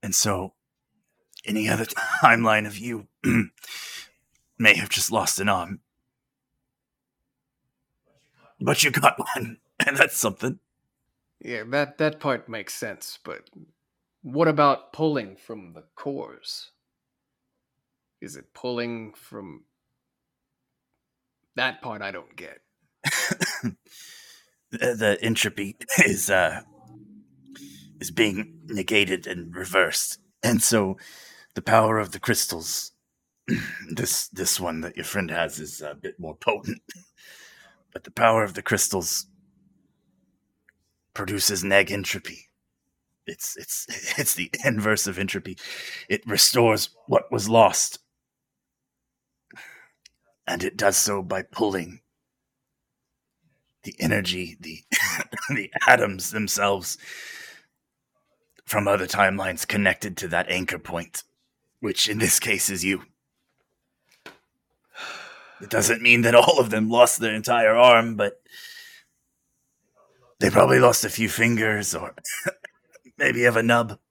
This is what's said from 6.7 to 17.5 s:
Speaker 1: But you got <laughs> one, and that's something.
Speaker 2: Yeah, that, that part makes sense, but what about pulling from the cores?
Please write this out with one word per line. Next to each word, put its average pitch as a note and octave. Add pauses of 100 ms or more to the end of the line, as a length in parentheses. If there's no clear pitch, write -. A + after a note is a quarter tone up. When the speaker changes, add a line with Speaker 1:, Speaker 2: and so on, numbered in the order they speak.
Speaker 1:
But C3+
you D3
got C3
<laughs> -
one, A#2 (280)
and C#3+
that's C3+
something. B2 (840)
Speaker 2:
Yeah, A2+
that, C#3
that D3+
part C3
makes A2
sense, -
but - (760)
what D3+
about D3
pulling C#3
from F#2+
the D#2+ (120)
cores? - (1500)